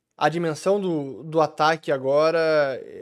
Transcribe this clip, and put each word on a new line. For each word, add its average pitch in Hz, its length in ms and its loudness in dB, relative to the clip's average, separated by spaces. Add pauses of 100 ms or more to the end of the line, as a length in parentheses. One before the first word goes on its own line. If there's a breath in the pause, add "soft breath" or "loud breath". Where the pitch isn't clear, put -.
(160)
a 151 140 2
dimensão 170 500 -2
do, 147 440 -4
do 160 180 0
ataque 156 500 0
agora, 147 880 2 (220)